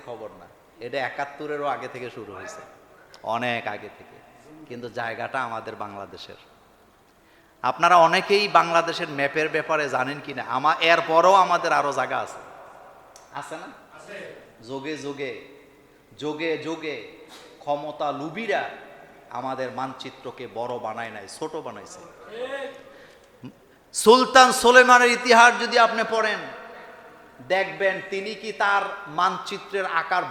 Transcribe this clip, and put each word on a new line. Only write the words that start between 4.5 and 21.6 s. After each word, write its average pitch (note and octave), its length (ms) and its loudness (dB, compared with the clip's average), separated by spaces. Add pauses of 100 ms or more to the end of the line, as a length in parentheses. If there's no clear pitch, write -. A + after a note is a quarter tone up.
কিন্তু A#2+ 220 -14
জায়গাটা A#2+ 540 -6
আমাদের A2+ 320 -10
বাংলাদেশের। G2+ 600 -14 (1300)
আপনারা E3 340 2
অনেকেই F#3 520 4
বাংলাদেশের E3 600 2
ম্যাপের D3 400 -2
ব্যাপারে D#3 400 -2
জানেন C3 360 -4
কি C#3+ 80 -10
না? B2 140 -8
আমা-, C#3 320 0
এরপরও E3 540 6
আমাদের E3+ 400 4
আরো C#3+ 200 2
জায়গা C3 240 -2
আছে, G#2 220 -8 (920)
আছে D3 240 -12
না? F3+ 100 -16 (1000)
যোগে C3+ 300 -8
যোগে, C3+ 500 -10 (720)
যোগে D3+ 380 -4
যোগে D#3 680 -10 (340)
ক্ষমতা D3 520 -4
লুবিরা D#3 580 -4 (600)
আমাদের B2+ 420 -6
মানচিত্রকে B2+ 840 -10
বড় A#2+ 260 -6
বানায় A2 300 -8
নাই, G#2 180 -14 (120)
ছোট D#3 160 -8
বানাইছে। A2+ 440 -14 (1900)